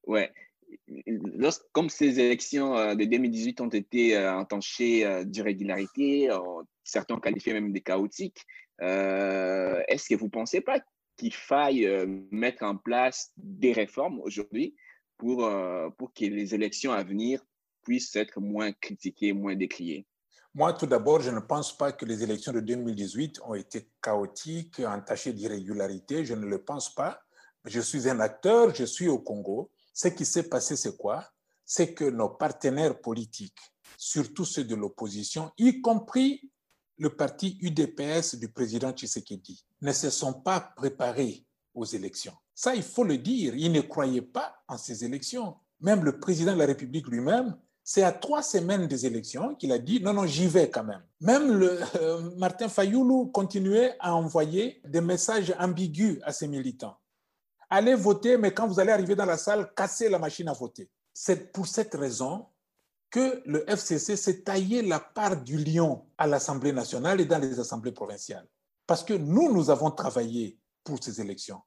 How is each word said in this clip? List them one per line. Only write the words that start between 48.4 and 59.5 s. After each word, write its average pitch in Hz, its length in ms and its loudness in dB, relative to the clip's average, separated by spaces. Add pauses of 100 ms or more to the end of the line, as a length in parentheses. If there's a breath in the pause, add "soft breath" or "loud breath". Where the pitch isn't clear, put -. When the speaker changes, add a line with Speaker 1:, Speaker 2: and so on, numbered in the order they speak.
Speaker 2:
semaines 185 460 2
des 131 180 -2
élections 131 480 -4
qu'il 143 160 -4
a 127 80 2
dit, « 180 240 0
Non, 196 100 2
non, 196 140 2
j'y 160 220 2
vais 160 200 6
quand - 140 -2
même. » 104 220 -8 (160)
Même 262 320 6
le, 185 260 6 (160)
euh, 165 420 0
Martin 185 320 0
Fayoulou 247 580 4
continuait 208 720 2
à 175 160 0
envoyer 165 680 0
des 156 160 0
messages 180 600 2
ambigus 180 640 0
à 147 80 -4
ses 147 160 -6
militants. « 127 500 -6 (720 soft breath)
Allez 220 240 6
voter, 208 440 6
mais 208 140 4
quand 226 140 0
vous 190 140 2
allez 196 100 6
arriver 202 240 4
dans 196 100 2
la 170 140 2
salle, 208 380 0